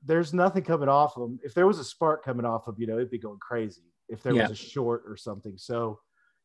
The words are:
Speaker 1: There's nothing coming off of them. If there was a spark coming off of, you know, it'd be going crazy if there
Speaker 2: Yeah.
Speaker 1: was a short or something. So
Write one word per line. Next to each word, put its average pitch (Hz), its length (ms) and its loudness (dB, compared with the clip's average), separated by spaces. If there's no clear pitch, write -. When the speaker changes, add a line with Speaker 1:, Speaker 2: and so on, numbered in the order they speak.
Speaker 1:
There's 160 280 2
nothing 180 300 4
coming 151 260 2
off 143 280 4
of 123 60 -6
them. 123 200 -8
If 139 120 -12
there 180 120 6
was 190 140 4
a 135 40 -10
spark 156 400 0
coming 120 220 -2
off 113 220 -2
of, 107 100 -10
you 113 80 -4
know, 110 80 -4
it'd 123 160 -2
be 123 80 -6
going 104 220 -12
crazy 113 420 -6
if 110 140 -12
there 127 100 0
Speaker 2:
Yeah. 117 100 4
Speaker 1:
was 107 100 0
a - 20 -8
short 117 540 -4
or 104 80 -14
something. 101 420 -12
So 117 400 -6